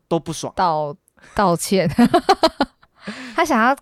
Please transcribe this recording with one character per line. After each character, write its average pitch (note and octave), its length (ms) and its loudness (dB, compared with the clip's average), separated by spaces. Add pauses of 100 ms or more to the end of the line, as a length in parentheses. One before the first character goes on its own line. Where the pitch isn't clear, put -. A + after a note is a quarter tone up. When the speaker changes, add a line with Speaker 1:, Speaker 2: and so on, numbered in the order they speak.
Speaker 1:
都 E3 100 0
不 D#3+ 140 -8
爽。 C#3 240 -10
Speaker 2:
道， D#3 400 -2 (400)
道 F#3+ 180 2
歉。 E3+ 360 0 (680)
<laughs> - 760 -12
他 - 80 0
想 A#3+ 180 2
要 C4 200 2